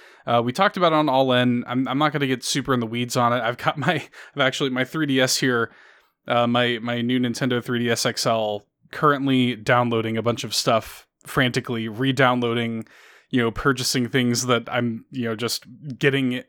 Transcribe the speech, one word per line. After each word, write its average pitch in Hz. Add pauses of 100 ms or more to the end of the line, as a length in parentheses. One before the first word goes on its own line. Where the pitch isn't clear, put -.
(260)
Uh, 120
we 123
talked 202
about 175
it -
on 151
All 131
In. 123
I'm, 127
I'm 131
not 151
gonna 143
get 131
super 131
in 123
the 117
weeds 120
on 120
it. 123
I've 117
got 151
my, 151 (280)
<laughs> -
I've 139
actually, 131
my 127
three 156
D 135
S 131
here, 123 (580)
uh, 120
my, 120
my 120
new 123
Nintendo 123
three 123
D 117
S 113
X -
L, 107 (240)
currently 135
downloading 113
a 110
bunch 120
of 110
stuff - (180)
frantically, 120
re-downloading, 120 (420)
you 123
know, 113
purchasing 127
things 120
that 117
I'm, 120
you 127
know, 113
just 110 (320)
getting 131